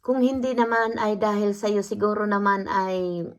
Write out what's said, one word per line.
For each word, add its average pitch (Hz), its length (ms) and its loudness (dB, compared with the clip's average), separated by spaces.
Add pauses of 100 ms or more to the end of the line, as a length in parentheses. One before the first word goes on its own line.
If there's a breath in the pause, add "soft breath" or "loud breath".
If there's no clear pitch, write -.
kung 254 180 2
hindi 262 320 2
naman 233 480 0
ay 214 160 0
dahil 208 400 0
sa 208 140 -2
iyo 208 100 0
siguro 208 480 -2
naman 202 400 0
ay 185 560 -2 (140)